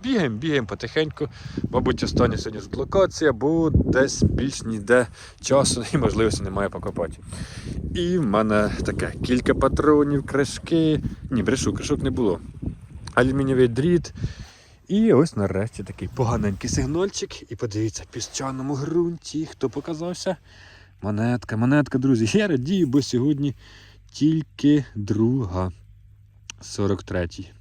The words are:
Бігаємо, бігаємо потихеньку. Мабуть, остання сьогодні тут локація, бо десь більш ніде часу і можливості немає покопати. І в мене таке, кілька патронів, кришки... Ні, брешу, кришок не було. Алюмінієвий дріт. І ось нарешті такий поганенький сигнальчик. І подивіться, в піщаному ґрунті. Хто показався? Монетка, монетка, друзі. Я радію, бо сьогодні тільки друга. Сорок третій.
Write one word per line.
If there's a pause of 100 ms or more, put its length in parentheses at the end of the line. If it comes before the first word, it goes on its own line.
Бігаємо,
бігаємо
потихеньку. (420)
Мабуть,
остання
сьогодні
тут
локація,
бо
десь
більш
ніде (340)
часу (100)
і
можливості
немає
покопати. (800)
І
в
мене (140)
таке, (120)
кілька
патронів,
кришки... (300)
Ні,
брешу,
кришок
не
було. (720)
Алюмінієвий
дріт. (760)
І
ось
нарешті
такий
поганенький
сигнальчик.
І
подивіться,
в
піщаному
ґрунті.
Хто
показався? (640)
Монетка,
монетка,
друзі.
Я
радію,
бо
сьогодні (560)
тільки (100)
друга. (880)
Сорок
третій.